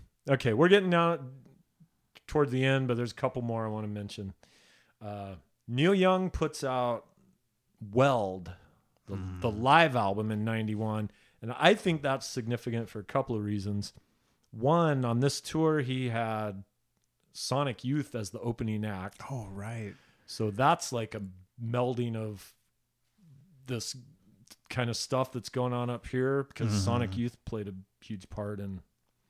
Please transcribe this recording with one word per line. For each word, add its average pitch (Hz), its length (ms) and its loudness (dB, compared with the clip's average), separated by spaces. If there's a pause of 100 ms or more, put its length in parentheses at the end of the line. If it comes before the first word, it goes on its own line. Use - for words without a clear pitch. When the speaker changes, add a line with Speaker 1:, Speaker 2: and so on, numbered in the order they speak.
(300)
Speaker 1:
okay, 131 220 4
we're 143 160 6
getting 190 220 6
now 170 280 4 (1080)
toward 143 240 2
the 131 120 2
end, 135 220 4
but 120 100 2
there's 120 140 -2
a - 60 -16
couple 127 260 -2
more 113 240 -2
I 107 40 -4
wanna 107 180 -4
mention. 101 440 -8 (720)
Uh, 101 300 -8 (320)
Neil 143 300 4
Young 185 340 4
puts - 320 -4
out 123 440 0 (880)
Weld, 101 600 4 (540)
the, 98 100 -6
Speaker 2:
Mm. 92 240 -6
Speaker 1:
the 117 100 0
live 131 460 6
album 107 340 0
in 107 140 -2
ninety-one, 107 680 -2 (320)
and 117 160 -8
I 175 160 6
think 165 280 0
that's 135 240 -2
significant 117 600 -4
for 110 120 -10
a 98 40 -14
couple 131 300 -2
of 107 80 -2
reasons. 104 500 -2 (600)
One, 139 520 2
on 117 140 2
this 135 220 2
tour, 156 400 2
he 127 300 -2
had 107 520 -4 (680)
Sonic 135 520 -4
Youth 139 320 -2
as 104 140 -6
the 107 100 -10
opening 110 440 -2
act. 101 460 -8
Speaker 2:
Oh, 120 220 -8
right. 104 420 -10 (320)
Speaker 1:
So 110 240 -2
that's, 135 420 2
like, 113 220 -4
a 107 80 -8 (420)
melding 120 520 -2
of 110 360 -8 (1120)
this 123 300 -6 (720)
kind 120 220 -2
of 110 60 -4
stuff 131 340 0
that's 120 180 -8
going 123 240 0
on 120 180 -2
up 120 180 -8
here, 135 360 2
because 113 260 -4
Speaker 2:
Mm-hmm. 107 80 2
Speaker 1:
Sonic 104 380 0
Youth 120 280 -2
played 104 240 -6
a 98 60 -8 (300)
huge 101 260 -10
part 104 280 -6
in, 98 220 -8 (500)